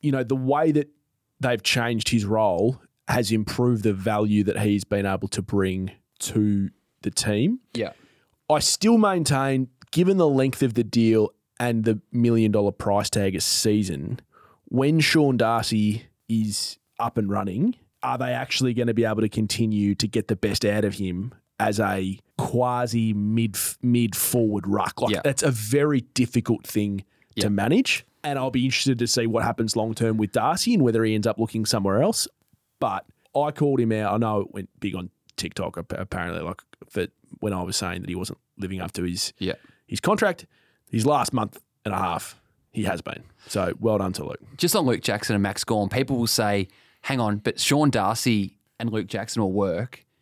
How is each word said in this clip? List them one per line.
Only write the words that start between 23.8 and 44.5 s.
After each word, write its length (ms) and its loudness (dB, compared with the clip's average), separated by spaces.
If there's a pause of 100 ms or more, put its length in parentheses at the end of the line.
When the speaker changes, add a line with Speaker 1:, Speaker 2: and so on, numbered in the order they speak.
Speaker 1:
mid 340 2
forward 500 0
ruck? 340 -2
Like, 140 2
Speaker 2:
Yeah. 80 0
Speaker 1:
that's 200 0
a 80 2
very 500 2 (140)
difficult 520 0
thing 380 -2 (320)
Speaker 2:
Yeah. 80 -2
Speaker 1:
to 60 0
manage. 540 2 (200)
And 140 -4
I'll 120 -4
be 140 0
interested 340 0
to 80 0
see 200 0
what 180 0
happens 320 -2
long 180 0
term 220 0
with 160 0
Darcy 420 2
and 80 4
whether 220 4
he 100 2
ends 120 0
up 120 0
looking 260 -2
somewhere 380 2
else. 240 0 (540)
But 240 -2 (300)
I 180 0
called 280 2
him 120 2
out. 220 0
I 40 2
know 220 2
it 120 -6
went 160 -10 (120)
big 140 -4
on 160 -8 (260)
TikTok, 420 -8
ap-, 140 -10
apparently, 500 -6
like, 180 -8 (280)
for 180 -4 (320)
when 140 -4
I 100 -4
was 140 -6
saying 260 -6
that 80 -10
he 60 -6
wasn't 220 -8 (200)
living 220 -8
up 120 -10
to 120 -6
his, 340 -4
Speaker 2:
Yeah. 160 -4 (320)
Speaker 1:
his 140 -8
contract. 460 -2 (440)
His 160 0
last 260 0
month 280 -4 (240)
and 100 -4
a 40 -4
half, 420 -6 (320)
he 120 -4
has 160 -4
been. 220 -12 (240)
So 320 -2
well 200 2
done 160 -2
to 100 -10
Luke. 160 -12 (160)